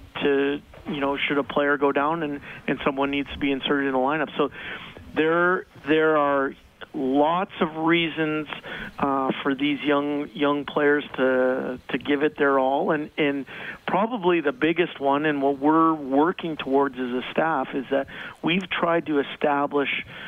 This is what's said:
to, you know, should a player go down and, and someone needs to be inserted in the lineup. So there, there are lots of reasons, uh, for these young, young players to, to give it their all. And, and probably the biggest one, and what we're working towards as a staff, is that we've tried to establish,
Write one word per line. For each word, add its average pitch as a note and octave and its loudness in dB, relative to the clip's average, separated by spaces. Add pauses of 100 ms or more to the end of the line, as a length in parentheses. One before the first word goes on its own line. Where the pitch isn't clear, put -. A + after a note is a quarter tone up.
(220)
to, C#3 2 (260)
you D3+ -4
know, C#3 0
should C#3+ 0
a C#3 0
player C#3+ 2
go C#3 2
down D3+ 0
and, C#3+ -6 (260)
and C#3+ -2
someone C#3 0
needs C#3+ -4
to - -10
be C#3 0
inserted C#3 0
in C3 -2
the C3 2
lineup. C#3+ -2
So C#3+ 0 (640)
there, E3+ 2 (220)
there D#3 4
are C#3+ 2 (380)
lots D3 2
of D#3 -2
reasons, D#3+ 0 (500)
uh, C#3 0 (120)
for C#3 0
these C#3+ 0
young, D3 0
young C#3+ 0
players D3 2 (100)
to, C3 2
to C3+ -4
give C3 0
it D3+ 0
their C#3 4
all. C#3+ 2
And, D3+ -2
and C#3+ 0 (420)
probably F3+ 2
the D3 0
biggest D#3+ 0
one, C#3 2
and C#3+ 2
what C#3 2
we're D#3+ 4
working D3+ 0
towards C3+ 0
as B2+ -4
a B2 -4
staff, D#3+ 0
is C3+ -4
that C#3 0 (340)
we've F3+ 0
tried E3+ 0
to D3 0
establish, C#3+ -2 (220)